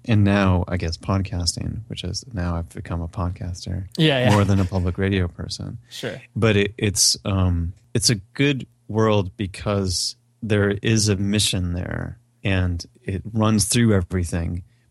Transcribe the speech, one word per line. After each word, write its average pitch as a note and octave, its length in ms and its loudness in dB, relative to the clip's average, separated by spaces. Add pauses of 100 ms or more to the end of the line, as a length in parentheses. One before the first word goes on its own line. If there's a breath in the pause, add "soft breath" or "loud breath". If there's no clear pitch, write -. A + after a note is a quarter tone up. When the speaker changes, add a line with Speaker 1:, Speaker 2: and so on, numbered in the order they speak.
Speaker 1:
and G#2 180 4
now G2 440 4
I F#2 100 -2
guess E2+ 200 -4
podcasting, F2+ 880 -4
which - 160 -10
is F2+ 280 -8
now F2 240 -4
I've E2+ 140 -6
become - 320 -8
a E2 60 -6
podcaster F2 800 -6 (100)
Speaker 2:
Yeah, D3+ 280 4
yeah. B2+ 60 4
Speaker 1:
more G#2 140 4
than G2 140 2
a F#2+ 60 2
public F2+ 320 -2
radio F#2+ 300 0
person. - 520 -10 (100)
Speaker 2:
Sure. - 320 -10 (140)
Speaker 1:
But A2 220 4
it, G2+ 200 2
it's, - 480 0
um, F2+ 480 0 (200)
it's - 160 2
a B2 60 4
good C#3 520 -2 (200)
world G#2 480 2
because G2 800 -2 (280)
there G2+ 280 2
is G#2+ 380 2
a G2+ 60 2
mission G2+ 580 0
there - 460 -6 (240)
and F2+ 420 0 (180)
it F#2+ 180 -4 (120)
runs A2 320 2
through A#2 280 4
everything, E2+ 680 -2 (280)